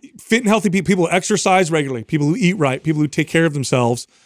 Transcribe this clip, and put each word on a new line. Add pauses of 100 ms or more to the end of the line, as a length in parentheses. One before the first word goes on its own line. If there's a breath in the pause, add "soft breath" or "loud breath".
(180)
fit
and
healthy
pe-,
people
who
exercise
regularly,
people
who
eat
right,
people
who
take
care
of
themselves (200 soft breath)